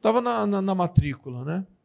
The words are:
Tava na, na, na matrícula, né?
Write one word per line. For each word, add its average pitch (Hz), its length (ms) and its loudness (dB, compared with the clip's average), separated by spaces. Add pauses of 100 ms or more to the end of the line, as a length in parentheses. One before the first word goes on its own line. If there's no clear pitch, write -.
Tava 226 180 2
na, 233 260 -2
na, 202 160 0
na 190 140 0
matrícula, 143 680 0
né? 175 200 -6 (200)